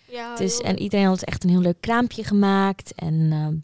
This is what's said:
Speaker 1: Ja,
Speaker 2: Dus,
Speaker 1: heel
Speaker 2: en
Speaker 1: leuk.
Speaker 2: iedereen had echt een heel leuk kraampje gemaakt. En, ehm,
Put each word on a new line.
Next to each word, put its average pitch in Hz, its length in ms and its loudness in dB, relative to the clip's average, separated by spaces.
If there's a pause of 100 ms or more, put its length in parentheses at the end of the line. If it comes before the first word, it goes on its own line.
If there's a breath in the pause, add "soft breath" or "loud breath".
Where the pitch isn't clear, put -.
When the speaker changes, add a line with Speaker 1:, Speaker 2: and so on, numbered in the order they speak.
Speaker 1:
Ja, 240 260 -12
Speaker 2:
Dus, 190 180 -2
Speaker 1:
heel - 100 -4
Speaker 2:
en - 80 -2
Speaker 1:
leuk. 190 80 -2
Speaker 2:
iedereen 202 260 0
had 185 180 2
echt - 200 -6
een 180 60 2
heel 180 120 6
leuk 175 200 0
kraampje 233 420 -2
gemaakt. 196 720 0
En, 160 360 0
ehm, 151 320 -2